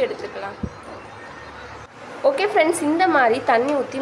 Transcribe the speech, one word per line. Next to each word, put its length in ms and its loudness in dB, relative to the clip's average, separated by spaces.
எடுத்துக்கலாம். 520 -8
ஓகே 240 2
ஃப்ரெண்ட்ஸ், 360 4
இந்த 180 4
மாதிரி 200 6
தண்ணி 300 4
ஊத்தி 200 -4